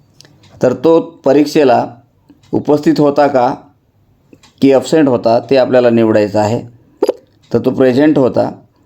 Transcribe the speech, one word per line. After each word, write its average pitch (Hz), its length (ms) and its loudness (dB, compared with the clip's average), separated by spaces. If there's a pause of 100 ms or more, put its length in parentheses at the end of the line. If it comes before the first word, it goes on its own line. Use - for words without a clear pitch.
(640)
तर 127 100 0
तो 165 280 2
परीक्षेला 135 840 0 (680)
उपस्थित 147 460 -2
होता 147 280 0
का 131 280 0 (1080)
की 135 120 2
ॲब्सेंट 135 360 0
होता 117 300 0
ते 135 180 -2
आपल्याला 123 340 2
निवडायचं 107 500 0
आहे. 107 220 -4 (920)
तर 120 60 0
तो 117 120 -4
प्रेझेंट 131 480 2
होता. 117 320 0 (360)